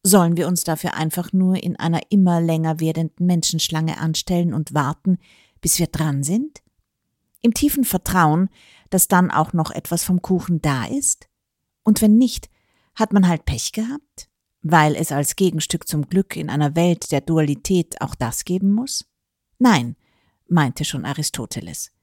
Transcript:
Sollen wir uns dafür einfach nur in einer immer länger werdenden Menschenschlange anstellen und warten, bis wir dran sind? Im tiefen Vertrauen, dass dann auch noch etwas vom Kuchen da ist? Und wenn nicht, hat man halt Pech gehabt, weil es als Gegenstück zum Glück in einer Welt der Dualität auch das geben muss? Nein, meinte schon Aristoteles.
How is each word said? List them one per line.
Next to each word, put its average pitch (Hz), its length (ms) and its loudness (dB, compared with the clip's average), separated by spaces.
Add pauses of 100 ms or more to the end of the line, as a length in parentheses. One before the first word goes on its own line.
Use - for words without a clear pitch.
Sollen 175 340 4
wir 156 100 -2
uns 175 160 -2
dafür 165 300 -4
einfach 160 400 -4
nur 185 300 2
in - 140 -4
einer 165 320 0
immer 180 300 4
länger 160 400 0
werdenden 160 460 -2
Menschenschlange 160 720 -2
anstellen 170 560 -2
und 156 200 -4
warten, 151 440 0 (440)
bis - 180 -2
wir 170 80 0
dran 147 340 -2
sind? 220 400 -4 (800)
Im 233 120 2
tiefen 285 300 0
Vertrauen, 180 640 2 (400)
dass 185 180 2
dann 180 240 4
auch 196 220 0
noch 160 180 -2
etwas - 320 -6
vom 180 180 0
Kuchen 175 400 0
da 147 240 -2
ist? - 420 -4 (560)
Und 214 180 4
wenn 214 160 6
nicht, - 320 0 (440)
hat 214 200 -2
man 190 140 6
halt 165 180 0
Pech - 260 -4
gehabt, - 580 -10 (320)
weil 156 340 4
es 160 160 -4
als 143 240 -2
Gegenstück 160 520 -2
zum 151 200 -2
Glück 190 280 -2
in 151 140 -8
einer 147 260 0
Welt 170 360 2
der 139 100 0
Dualität 160 800 0
auch - 140 -8
das - 300 -6
geben 190 260 0
muss? 240 340 -4 (520)
Nein, 165 380 2 (520)
meinte 151 380 0
schon - 200 -8
Aristoteles. - 880 -8 (120)